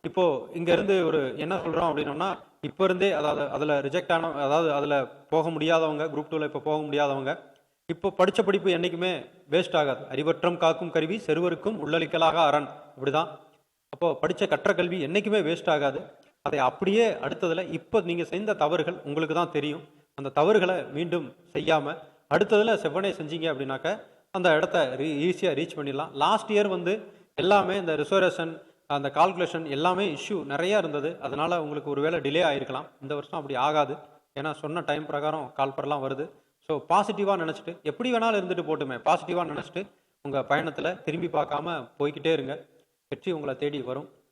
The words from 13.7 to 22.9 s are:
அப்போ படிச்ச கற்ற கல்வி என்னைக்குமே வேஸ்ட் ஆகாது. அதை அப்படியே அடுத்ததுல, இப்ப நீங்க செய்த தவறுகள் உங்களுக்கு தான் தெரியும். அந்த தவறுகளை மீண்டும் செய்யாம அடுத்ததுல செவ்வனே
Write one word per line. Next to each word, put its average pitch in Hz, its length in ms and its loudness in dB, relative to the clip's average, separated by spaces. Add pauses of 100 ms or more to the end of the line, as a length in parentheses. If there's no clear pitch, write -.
அப்போ 160 340 -2
படிச்ச 175 260 0
கற்ற 185 260 2
கல்வி 175 320 -2
என்னைக்குமே 202 360 0
வேஸ்ட் 165 280 -2
ஆகாது. 143 300 2 (420)
அதை 151 160 -2
அப்படியே 196 520 2
அடுத்ததுல, 165 600 -2
இப்ப 165 280 0
நீங்க 170 240 -2
செய்த 202 300 -2
தவறுகள் 160 500 0
உங்களுக்கு 151 300 -2
தான் 170 160 0
தெரியும். 147 320 -4 (320)
அந்த 139 140 -8
தவறுகளை 180 560 4
மீண்டும் 151 500 -4 (180)
செய்யாம 151 460 0 (360)
அடுத்ததுல 208 400 4
செவ்வனே 190 360 0